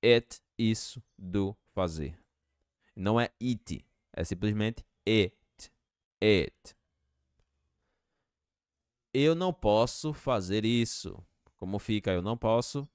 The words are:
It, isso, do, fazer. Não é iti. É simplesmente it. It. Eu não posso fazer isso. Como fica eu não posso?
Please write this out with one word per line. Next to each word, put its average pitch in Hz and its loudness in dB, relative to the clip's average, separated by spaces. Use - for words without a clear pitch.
It, 117 4
isso, 110 -2
do, 98 -2
fazer. 80 -4
Não 104 0
é 120 0
iti. 113 -6
É - -6
simplesmente 107 -2
it. 104 2
It. 101 2
Eu 147 4
não 180 -2
posso 113 0
fazer 107 -2
isso. 113 0
Como 98 -6
fica 104 -2
eu 90 0
não 104 -4
posso? 120 -2